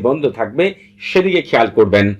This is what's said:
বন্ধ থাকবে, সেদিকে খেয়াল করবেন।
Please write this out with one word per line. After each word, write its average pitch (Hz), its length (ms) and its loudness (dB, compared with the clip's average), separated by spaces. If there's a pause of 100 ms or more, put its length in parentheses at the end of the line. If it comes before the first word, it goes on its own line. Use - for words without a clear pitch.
বন্ধ 143 180 -2 (140)
থাকবে, 113 260 -4 (440)
সেদিকে 185 400 0
খেয়াল 117 200 0 (100)
করবেন। 101 280 4 (140)